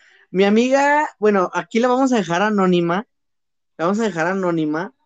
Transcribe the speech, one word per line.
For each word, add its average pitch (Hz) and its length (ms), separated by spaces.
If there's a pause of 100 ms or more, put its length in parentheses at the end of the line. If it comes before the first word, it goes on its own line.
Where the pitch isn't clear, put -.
(320)
Mi 185 140
amiga, 277 640 (100)
bueno, 202 340
aquí 180 260
la 254 100
vamos 254 240
a 240 40
dejar 170 260
anónima, 185 640 (720)
la 160 80
vamos 202 160
a 226 40
dejar 170 220
anónima, 175 640 (120)